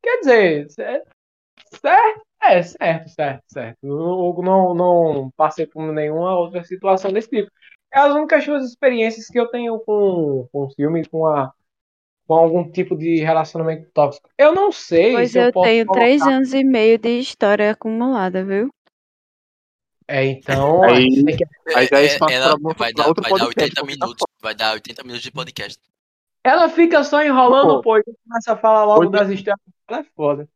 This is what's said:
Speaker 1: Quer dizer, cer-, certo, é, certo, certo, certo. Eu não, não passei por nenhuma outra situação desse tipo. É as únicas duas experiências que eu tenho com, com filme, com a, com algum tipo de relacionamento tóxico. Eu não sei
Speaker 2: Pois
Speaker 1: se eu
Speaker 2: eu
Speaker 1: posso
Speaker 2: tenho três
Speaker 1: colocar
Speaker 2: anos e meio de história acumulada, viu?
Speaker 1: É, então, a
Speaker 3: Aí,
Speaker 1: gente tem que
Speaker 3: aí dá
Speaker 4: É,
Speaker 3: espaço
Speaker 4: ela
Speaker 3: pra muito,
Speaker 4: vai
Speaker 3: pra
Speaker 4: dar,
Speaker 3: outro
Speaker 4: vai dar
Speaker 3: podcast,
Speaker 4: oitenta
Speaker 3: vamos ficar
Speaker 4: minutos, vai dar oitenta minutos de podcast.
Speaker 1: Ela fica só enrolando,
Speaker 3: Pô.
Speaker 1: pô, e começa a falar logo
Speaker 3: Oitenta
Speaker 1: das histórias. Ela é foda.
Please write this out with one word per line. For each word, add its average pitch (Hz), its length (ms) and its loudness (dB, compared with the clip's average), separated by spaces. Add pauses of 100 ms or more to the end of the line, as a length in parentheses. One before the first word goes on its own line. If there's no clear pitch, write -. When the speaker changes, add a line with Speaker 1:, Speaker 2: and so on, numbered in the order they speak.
Speaker 1:
Quer 480 180 -2
dizer, 196 500 2
cer-, 247 340 -8 (760)
certo, 427 400 2 (220)
é, 196 200 4
certo, 160 480 -4
certo, 139 380 -6
certo. 117 340 -12
Eu 170 600 -4
não, 185 320 2
não 165 640 0
passei 156 300 -2
por 156 160 -14 (100)
nenhuma 160 460 -4
outra 175 260 -6
situação 190 480 -2
desse 214 160 -4
tipo. 208 220 -4 (420)
É 269 80 2
as 285 140 4
únicas 302 320 0
duas 285 180 -4
experiências 226 640 -2
que 240 100 -4
eu 233 120 -2
tenho 233 300 -6
com, 175 680 -2
com 139 200 -6
filme, 156 360 -4
com 160 200 -2
a, 143 260 0 (720)
com 160 80 0
algum 165 380 2
tipo 180 240 -4
de 165 260 -2
relacionamento 160 680 -4
tóxico. - 360 -2 (100)
Eu 302 160 6
não 392 180 0
sei 180 400 2
Speaker 2:
Pois 240 200 0
Speaker 1:
se 247 60 2
eu 240 60 4
Speaker 2:
eu 240 80 2
Speaker 1:
posso 185 160 2
Speaker 2:
tenho 226 180 2
três 240 360 2
Speaker 1:
colocar 269 160 2
Speaker 2:
anos 262 160 -2
e 269 100 2
meio 226 340 4
de 233 220 -2
história 208 500 0
acumulada, 220 720 -4
viu? 202 240 -4 (1400)
Speaker 1:
É, 135 200 -4
então, 139 560 0
a - 60 6
Speaker 3:
Aí, 127 140 6
Speaker 1:
gente 131 220 4
tem - 120 0
que 170 80 -2 (300)
Speaker 3:
aí 127 140 2
dá 139 140 4
Speaker 4:
É, - 40 6
Speaker 3:
espaço 143 280 0
Speaker 4:
ela 131 160 2
Speaker 3:
pra 151 80 0
muito, 156 200 -8
Speaker 4:
vai 117 140 -4
Speaker 3:
pra 127 100 -4
Speaker 4:
dar, 143 60 2
Speaker 3:
outro 165 140 0
Speaker 4:
vai 117 100 -4
dar 190 60 0
Speaker 3:
podcast, 117 220 -2
Speaker 4:
oitenta 135 200 -4
Speaker 3:
vamos 139 140 -10
ficar 143 120 -6
Speaker 4:
minutos, - 180 -8 (180)
vai 110 120 -8
dar 110 200 -2
oitenta 113 280 -14
minutos 120 200 -14
de 131 100 -14
podcast. 123 460 -12 (640)
Speaker 1:
Ela 320 260 4
fica 330 360 2
só 294 200 0
enrolando, 262 520 4
Speaker 3:
Pô. 247 60 -4
Speaker 1:
pô, 220 160 2
e 214 40 2 (260)
começa 233 240 -6
a 214 40 -2
falar 220 280 2
logo 208 160 4
Speaker 3:
Oitenta 202 240 0
Speaker 1:
das 190 60 -4
histórias. 196 300 -6 (280)
Ela 247 120 -10
é 294 40 -16 (100)
foda. 147 420 -4